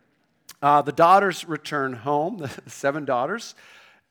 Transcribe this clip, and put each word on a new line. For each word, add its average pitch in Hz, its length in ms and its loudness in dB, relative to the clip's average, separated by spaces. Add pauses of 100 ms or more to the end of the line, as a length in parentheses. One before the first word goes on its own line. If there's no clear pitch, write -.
(600)
Uh, 147 200 4
the 143 120 -6
daughters 175 520 4
return 147 460 -6
home, 147 460 -4
<laughs> 147 260 -12
the 127 60 -20
seven 143 340 -4
daughters, 139 500 -4 (580)